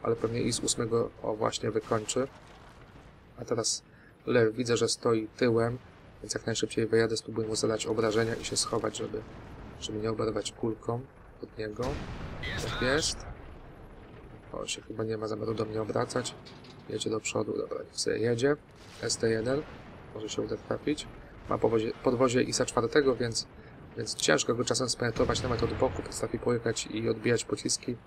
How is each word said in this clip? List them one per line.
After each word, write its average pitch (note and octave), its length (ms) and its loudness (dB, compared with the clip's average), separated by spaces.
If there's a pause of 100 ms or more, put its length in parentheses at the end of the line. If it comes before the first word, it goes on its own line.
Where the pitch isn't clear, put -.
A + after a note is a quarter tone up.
ale A2+ 120 2
pewnie A#2 260 0
i A#2+ 120 2
z - 60 -2
ósmego, A#2 500 0 (140)
o, A2+ 120 0
właśnie A2+ 360 0
wykończy. A2+ 560 0 (1120)
A A#2+ 60 -8
teraz - 380 0 (420)
lew A2+ 300 6
widzę, A#2 220 2
że A2+ 120 4
stoi A2 380 2
tyłem, A#2 500 4 (440)
więc - 120 -8
jak - 120 -4
najszybciej A2+ 420 0
wyjadę, A2+ 300 6
spróbuję A2+ 300 -4
mu A2 80 -2
zadać A2 300 2
obrażenia A2+ 500 2
i - 100 -8
się - 120 -2
schować, G#2+ 400 0
żeby, A2 240 -4 (600)
żeby G#2+ 180 -4
nie A2 100 0
oberwać A2 420 -2
kulką A#2 500 -2 (420)
od - 140 -14
niego. G#2+ 260 -6 (840)
Tak - 120 -4
jest. C#3 360 2 (1300)
O, - 160 -6
się - 140 -6
chyba A2+ 220 -6
nie A2 140 -2
ma G#2+ 100 -4
zamiaru A2 260 -2
do G#2+ 120 0
mnie G#2+ 160 -2
obracać. A#2+ 540 -2 (540)
Jedzie A2 200 -2
do A2 100 0
przodu, - 380 -2
dobra, - 260 -4
niech - 160 -10
sobie - 180 2
jedzie. A#2+ 380 4 (460)
S A#2 160 0
T A2+ 120 4
jeden, A#2 320 2 (540)
może G#2+ 140 -6
się - 120 -2
uda A2 160 -2
trafić. - 500 -2 (420)
Ma G#2 80 4
powozie-, A2+ 360 4 (100)
podwozie B2+ 380 6
isa B2 240 2
czwartego, B2+ 500 4
więc, A#2 320 -2 (500)
więc A2+ 180 -4
ciężko C#3+ 400 4
go B2 100 0
czasem B2 240 0
spenetrować A#2+ 540 2
nawet A#2+ 200 2
od A2 100 0
boku, - 280 2
potrafi - 380 -4
pojechać A#2 520 0
i A2+ 180 0
odbijać A2+ 360 2
pociski - 500 -2 (120)